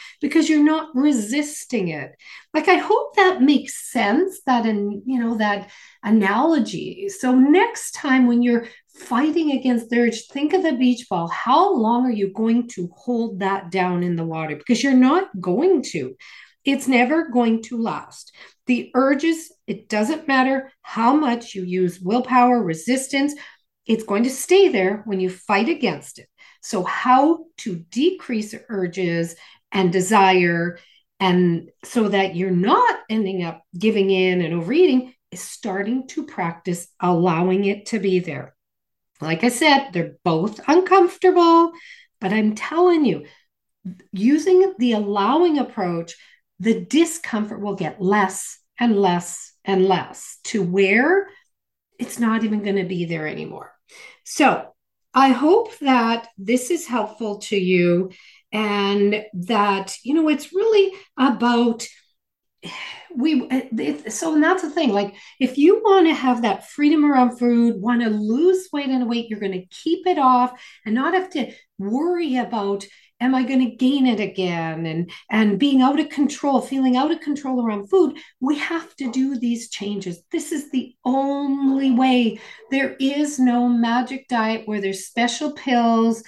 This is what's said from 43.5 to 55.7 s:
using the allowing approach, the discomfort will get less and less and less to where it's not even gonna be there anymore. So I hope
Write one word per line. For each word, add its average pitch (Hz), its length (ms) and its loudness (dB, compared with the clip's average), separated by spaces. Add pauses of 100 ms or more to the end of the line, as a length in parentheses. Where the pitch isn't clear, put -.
using 320 640 4
the 240 140 2
allowing 220 680 2
approach, 180 560 -4 (460)
the 214 240 0
discomfort 226 760 -2
will 202 160 -6
get 165 240 -8
less 190 580 -2 (200)
and 226 220 2
less 175 540 -2 (100)
and 190 220 2
less - 580 -4
to 208 180 -4
where 208 680 2 (680)
it's - 220 -8
not 226 240 0
even 208 180 -2
gonna 196 220 -2
be 175 200 -4
there 160 220 -6
anymore. - 480 -12 (500)
So - 440 0 (440)
I 269 180 4
hope 311 500 2